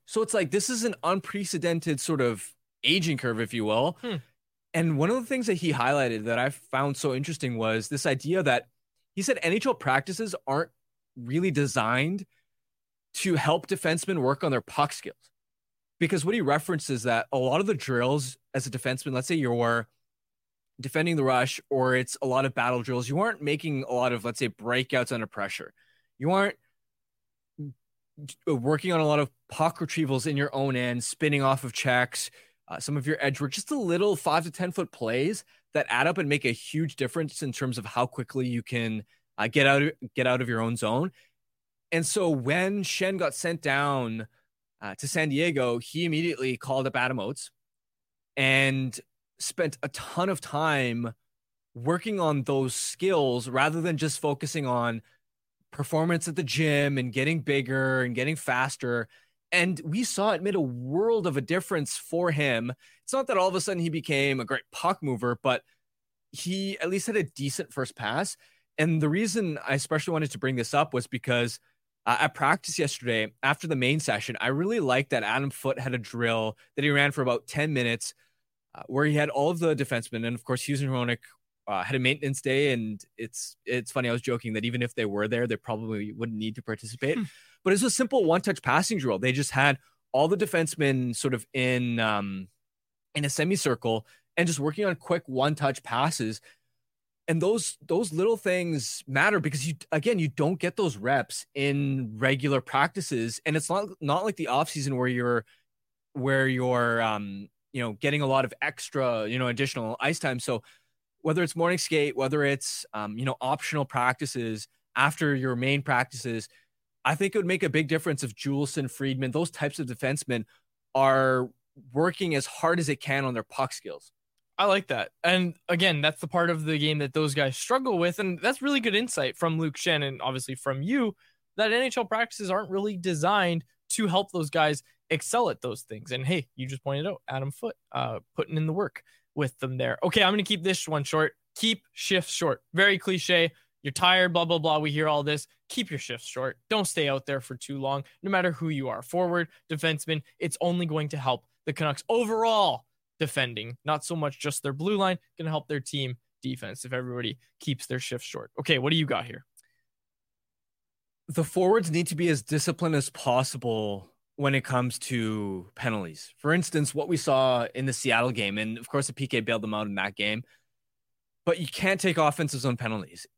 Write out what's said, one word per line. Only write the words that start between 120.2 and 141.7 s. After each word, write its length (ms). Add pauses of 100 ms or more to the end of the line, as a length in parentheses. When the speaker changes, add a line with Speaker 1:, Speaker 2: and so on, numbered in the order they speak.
Speaker 1:
are 540 (420)
working 440
as 100
hard 340
as 80
they 100
can 280
on 80
their 120
puck 280
skills. 400 (440)
Speaker 2:
I 100
like 200
that. 240 (140)
And 320 (120)
again, 320
that's 200
the 80
part 200
of 160
the 140
game 200
that 140
those 220
guys 220
struggle 420
with. 220
And 200
that's 220
really 160
good 160
insight 420
from 220
Luke 180
Shen 280
and 180
obviously 320
from 260
you, 360 (400)
that 160
N 100
H 160
L 60
practices 480
aren't 180
really 260
designed 680 (260)
to 160
help 240
those 200
guys 340 (260)
excel 400
at 100
those 220
things. 300
And 120
hey, 300
you 140
just 160
pointed 200
out 240
Adam 220
Foote, 240 (160)
uh, 300 (160)
putting 200
in 120
the 40
work 300 (320)
with 240
them 180
there. 280
Okay, 180
I'm 100
gonna 120
keep 180
this 240
one 160
short. 300 (240)
Keep 260 (100)